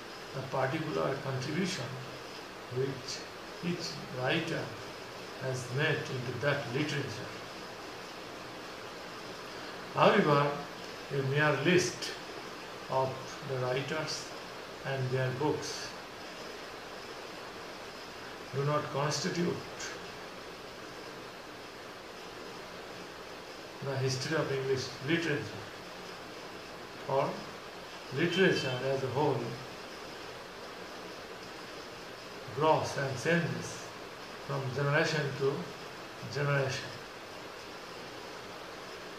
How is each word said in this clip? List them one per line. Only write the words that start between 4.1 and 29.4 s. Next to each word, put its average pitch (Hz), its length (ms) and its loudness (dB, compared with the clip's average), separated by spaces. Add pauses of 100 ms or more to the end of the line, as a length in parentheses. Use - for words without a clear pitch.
writer 156 420 2 (800)
has 131 240 0 (100)
made 151 200 6
into 123 440 -2
that 143 180 4 (160)
literature. - 560 0 (2750)
However, 147 560 10 (600)
a 139 180 4
mere 147 340 8
list - 480 6 (800)
of 131 200 4 (380)
the 131 180 0
writers 139 640 0 (580)
and 131 240 2
their 131 200 4 (100)
books - 480 2 (2750)
do 135 100 2
not 147 180 6 (100)
constitute 151 600 4 (4000)
the 135 120 0
history 131 400 2
of 139 160 4
English 135 340 4 (220)
literature, 160 340 4 (1600)
for 135 220 4 (880)
literature 156 720 6
as 135 160 2
a 135 60 2
whole 135 280 4 (3250)